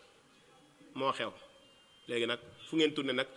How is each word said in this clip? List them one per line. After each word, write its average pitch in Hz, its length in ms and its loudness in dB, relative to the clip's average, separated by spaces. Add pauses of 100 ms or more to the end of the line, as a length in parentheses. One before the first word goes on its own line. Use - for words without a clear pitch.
(960)
Moo 131 160 2
xew. 110 200 -2 (760)
Léegi 117 200 2
nag 120 120 -2 (300)
fu 160 60 -4
ngeen 156 180 6
tourné 135 200 -2
nag 131 240 0